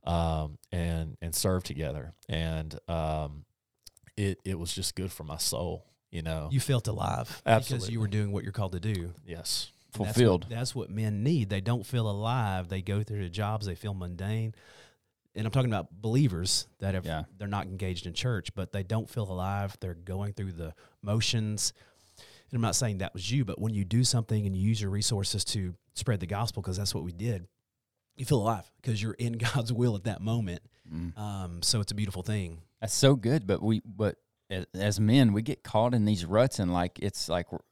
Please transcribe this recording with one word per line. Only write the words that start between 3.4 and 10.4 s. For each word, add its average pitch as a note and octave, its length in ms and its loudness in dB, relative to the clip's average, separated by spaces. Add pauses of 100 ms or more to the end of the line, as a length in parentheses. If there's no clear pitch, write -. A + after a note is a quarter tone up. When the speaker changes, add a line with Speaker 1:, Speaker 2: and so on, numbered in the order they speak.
Speaker 1:
it, G2 260 0
it F#2 140 -4
was E2+ 160 -4
just - 200 -4
good F#2 160 -4
for - 140 -12
my D2+ 140 -8
soul, E2 480 -2 (240)
you E2+ 100 -6
know? D#2+ 320 -4
Speaker 2:
You C3+ 80 4
felt B2+ 260 0
alive F#2+ 560 -4
because A#2 140 6 (160)
Speaker 1:
Absolutely. A2+ 220 -2
Speaker 2:
you A2+ 60 0
were G#2+ 80 2
doing G#2 220 0
what G2+ 120 -2
you're G2 100 -6
called G2 200 -2
to F2+ 80 -4
do. F2 340 -2 (120)
Speaker 1:
Yes. - 440 -4 (240)
Speaker 2:
And G#2+ 100 0
that's F2+ 40 -4
what, G#2+ 60 -6
Speaker 3:
Fulfilled. F#2+ 360 6